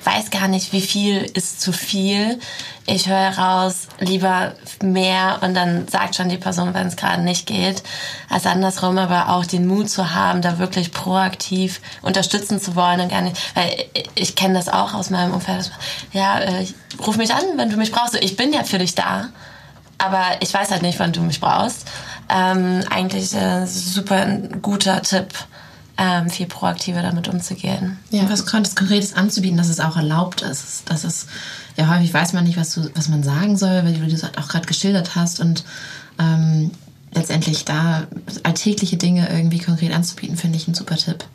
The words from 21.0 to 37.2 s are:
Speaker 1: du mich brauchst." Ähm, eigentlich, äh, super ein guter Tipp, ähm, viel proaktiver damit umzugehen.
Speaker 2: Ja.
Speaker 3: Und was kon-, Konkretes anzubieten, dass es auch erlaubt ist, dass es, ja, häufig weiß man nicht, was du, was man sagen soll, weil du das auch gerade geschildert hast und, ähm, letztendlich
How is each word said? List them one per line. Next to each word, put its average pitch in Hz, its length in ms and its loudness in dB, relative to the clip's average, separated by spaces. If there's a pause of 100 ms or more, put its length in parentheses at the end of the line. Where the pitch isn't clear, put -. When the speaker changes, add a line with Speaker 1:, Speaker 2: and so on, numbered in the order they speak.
Speaker 1:
du 170 80 -2
mich 170 180 0
brauchst." - 460 0 (440)
Ähm, 185 600 4
eigentlich, 190 440 -2
äh, 185 340 0
super 185 480 -2
ein - 460 0
guter 196 400 0
Tipp, 185 260 0 (680)
ähm, 180 320 2
viel 175 180 -4
proaktiver 175 540 -2
damit 175 260 -2
umzugehen. 190 720 -4 (120)
Speaker 2:
Ja. 208 100 2
Speaker 3:
Und 196 100 4
was 190 140 0
kon-, 220 180 2 (120)
Konkretes 202 380 2
anzubieten, 185 440 2
dass 170 100 4
es 165 140 0
auch 160 160 0
erlaubt 160 440 0
ist, - 480 -8
dass 160 140 -2
es, - 240 -6 (480)
ja, 156 180 4
häufig 175 200 4
weiß 160 200 2
man 175 120 4
nicht, 175 120 4
was 160 160 0
du, 156 220 -2
was 156 140 0
man 147 140 4
sagen 175 340 2
soll, 185 260 4
weil 170 100 4
du 160 140 0
das 160 160 0
auch - 240 -6
gerade 170 180 -2
geschildert 190 500 0
hast 175 260 0
und, 165 240 2 (520)
ähm, 160 540 4 (420)
letztendlich 160 520 0